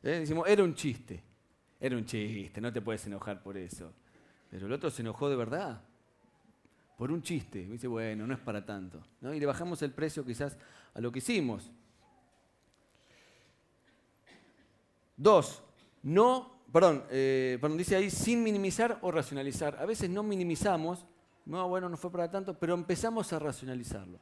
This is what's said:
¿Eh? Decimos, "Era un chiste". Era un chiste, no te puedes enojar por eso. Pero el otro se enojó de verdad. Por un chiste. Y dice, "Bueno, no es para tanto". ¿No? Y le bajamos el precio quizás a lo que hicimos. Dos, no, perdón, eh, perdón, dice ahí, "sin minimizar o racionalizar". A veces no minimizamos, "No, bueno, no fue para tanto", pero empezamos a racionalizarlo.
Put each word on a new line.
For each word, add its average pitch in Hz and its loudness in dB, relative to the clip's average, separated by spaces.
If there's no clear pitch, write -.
¿Eh? 160 -2
Decimos, 160 -2
"Era 202 6
un 170 4
chiste". 117 -6
Era 131 -2
un 113 -2
chiste, 104 -6
no 113 -4
te 113 -2
puedes 107 -6
enojar 98 -8
por 98 -12
eso. 87 -12
Pero 95 -10
el 113 -4
otro 143 -2
se - -8
enojó 113 -4
de 139 0
verdad. 123 -4
Por 131 -4
un 170 -2
chiste. 139 -6
Y 90 -10
dice, 117 -10
"Bueno, 113 -4
no 131 -4
es 120 -6
para 104 -6
tanto". 92 -12
¿No? 139 -8
Y 156 -4
le 143 0
bajamos 156 -2
el 139 -2
precio 151 -4
quizás 131 -6
a 110 -6
lo 120 -2
que 131 -4
hicimos. 135 -2
Dos, 170 8
no, 240 4
perdón, 160 8
eh, 131 2
perdón, 151 0
dice 180 2
ahí, 196 4
"sin 233 2
minimizar 214 2
o 185 0
racionalizar". 143 -2
A 143 -4
veces 214 -2
no 196 -2
minimizamos, 180 0
"No, 180 -4
bueno, 180 -2
no 165 -6
fue 180 -6
para 170 -2
tanto", 190 -4
pero 170 2
empezamos 180 0
a 156 -2
racionalizarlo. 123 -6